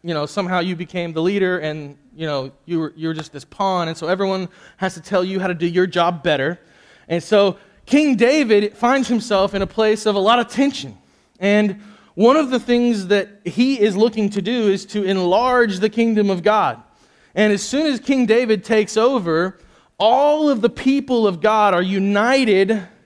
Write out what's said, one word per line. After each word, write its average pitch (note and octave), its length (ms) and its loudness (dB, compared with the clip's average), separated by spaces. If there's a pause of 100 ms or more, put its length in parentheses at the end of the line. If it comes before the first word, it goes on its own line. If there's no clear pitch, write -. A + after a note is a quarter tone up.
You E3+ 120 -6
know, D3+ 120 -4
somehow F3+ 340 -4
you F3+ 160 -4
became E3+ 360 -8
the D#3+ 100 -4
leader, F#3 360 0
and, D3+ 380 -8 (180)
you D#3+ 120 -8
know, C3+ 260 -6 (120)
you E3+ 140 -4
were, D#3 160 -4
you D#3+ 140 -8
were D#3+ 60 -6
just D3+ 180 -12
this C#3+ 120 -16
pawn, F#3 440 -4
and D#3+ 80 -8
so D#3+ 100 -10
everyone F#3+ 420 -2 (280)
has F#3 180 -6
to E3 60 -16
tell F#3 240 -2
you F#3+ 160 -4
how F#3 80 -4
to F3 60 -2
do E3+ 120 -4
your F3+ 220 0
job F3 340 -2
better. D#3 380 -2 (480)
And E3 120 -2
so G3+ 380 2 (280)
King C#4+ 280 2
David A3+ 600 2
finds B3+ 320 0
himself G3+ 440 0
in G3 100 -4
a F#3 40 -2
place A3 400 0
of G#3 80 2
a G3+ 60 0
lot A3+ 180 4
of A#3+ 80 -2
tension. E3+ 500 -4 (440)
And G#3 420 0 (320)
one A#3+ 220 4
of C#4+ 140 0
the B3+ 100 -2
things A#3+ 480 0
that G3 200 0 (160)
he B3 360 0
is G3+ 160 2
looking A3 340 0
to G#3 120 -4
do A3 260 0
is G3 180 -2
to G#3 160 -6
enlarge G3 760 0
the G#3+ 100 0
kingdom G#3+ 400 0
of F3 140 -4
God. F3 360 0 (540)
And G#3+ 180 2
as G3+ 100 -2
soon D4+ 240 -2
as C4 120 -2
King C4 280 0
David A3 360 0
takes G#3+ 340 -2
over, F#3 640 0 (400)
all D4 500 2
of B3 120 0
the A3 100 2
people C4 560 0
of F3 140 -2
God G#3 340 2
are F3 80 0
united G3+ 960 2 (260)